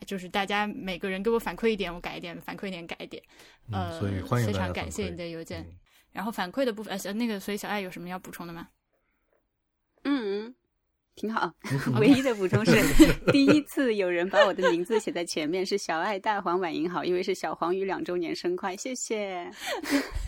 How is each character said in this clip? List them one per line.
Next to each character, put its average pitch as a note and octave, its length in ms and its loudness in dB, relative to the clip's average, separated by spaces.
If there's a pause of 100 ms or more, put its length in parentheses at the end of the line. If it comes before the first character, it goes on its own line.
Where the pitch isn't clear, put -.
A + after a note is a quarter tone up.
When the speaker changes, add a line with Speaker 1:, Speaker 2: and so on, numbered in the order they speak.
Speaker 1:
就 G3 140 -6
是 F3+ 100 -10
大 G3 160 0
家 G#3 220 0
每 F#3+ 320 -6
个 G3+ 100 -4
人 F#3+ 140 -4
给 A3+ 80 2
我 A#3 80 4
反 F#3 180 -6
馈 A3+ 120 0
一 A3 80 2
点， F3 180 -4
我 F3 40 -12
改 D#3+ 200 -8
一 - 20 -12
点， E3+ 180 -10
反 E3+ 160 -12
馈 F#3+ 120 -10
一 G3 40 -8
点， E3+ 160 -10
改 - 140 -12
一 F3 60 -12
点。 - 160 -14 (500)
Speaker 2:
嗯， F#2+ 80 -2
Speaker 1:
呃， - 180 -6
Speaker 2:
所 G2+ 120 -2
以 G2 100 -4
欢 A#2+ 220 0
迎 A2 60 0
大 G#2+ 40 -2
家 G2 60 -2
Speaker 1:
非 F#2 80 0
常 F2+ 80 -2
感 - 160 -6
谢 G3 180 -6
你 F3 80 -10
的 E3+ 120 -8
邮 E3 140 -10
件。 E3 220 -10
Speaker 2:
反 E3+ 80 -18
馈。 - 20 -20
嗯。 - 40 -20 (340)
Speaker 1:
然 F#3 120 -8
后 A3+ 80 -4
反 F#3 180 -4
馈 C4+ 140 0
的 A#3+ 80 0
部 G#3+ 100 -8
分， G3+ 160 -8
呃， F#3+ 140 -6
那 A#3 140 -2
个， G#3+ 120 -2
所 G3+ 140 -6
以 G#3 40 -4
小 F#3+ 120 -8
爱 G#3 120 -4
有 F#3 100 -8
什 E3+ 100 -12
么 F3 80 -12
要 F3+ 100 -8
补 F3+ 120 -18
充 F3 160 -12
的 E3+ 60 -12
吗？ E3+ 160 -14 (1400)
Speaker 3:
嗯， A3+ 500 -2 (600)
挺 - 180 -6
好。 E3 200 0 (180)
Speaker 2:
嗯。 C3+ 240 0
Speaker 3:
<laughs> A#2+ 60 4
唯 - 80 8
一 C4+ 140 8
的 B3+ 120 2
补 F#3+ 140 0
充 A3 160 4
是， - 80 8 (300)
Speaker 2:
<laughs> - 280 6
Speaker 3:
第 C#4 140 8
一 D4 180 8
次 C4 320 0
有 G3 140 0
人 F3 200 0
把 G3 180 6
我 F#3 80 2
的 F3+ 160 2
名 F3 140 0
字 A3 160 2
写 E3+ 120 -4
在 F3 120 -2
前 D#3+ 240 -4
面， F#3 160 0
是 G3+ 140 -2
小 E3 200 -2
爱 G3 200 -2
大 G3+ 220 -2
黄 F3+ 200 0
晚 E3 140 -2
英 D#3 160 -2
好， D#3 140 -4
因 F3 100 0
为 F3+ 80 0
是 F#3+ 120 -2
小 E3 200 -4
黄 E3 200 0
鱼 F#3+ 100 -2
两 F3+ 180 -4
周 F3 140 -4
年 D#3+ 180 -2
生 F3 220 -2
快， G3+ 200 -4
谢 C4 180 -8
谢。 F#3+ 560 -6
<laughs> - 20 -16 (760)